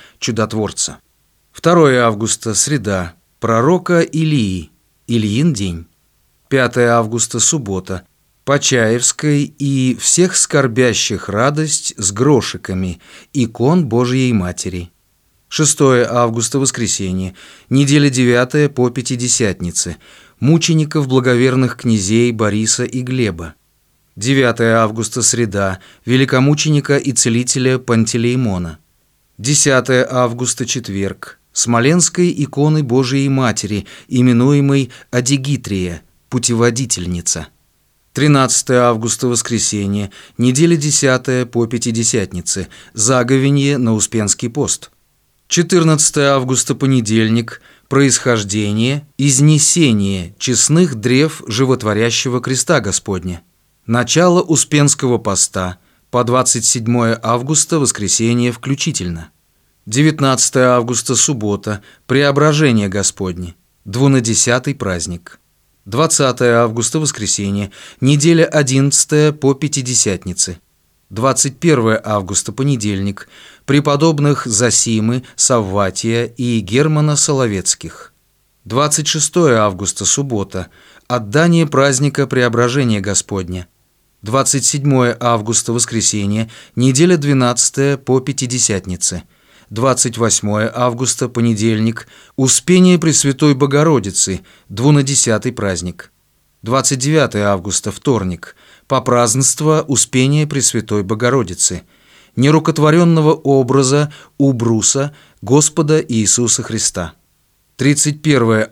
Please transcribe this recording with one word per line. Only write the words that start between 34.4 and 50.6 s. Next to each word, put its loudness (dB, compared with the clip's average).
Адигитрия, -2
путеводительница. -2
Тринадцатое 2
августа, 0
воскресенье, -4
неделя 2
десятая 0
по -2
Пятидесятнице, -4
заговенье 2
на 2
Успенский -2
пост. -6
Четырнадцатое 2
августа, -2
понедельник, 0
происхождение, 0
изнесение 2
честных 2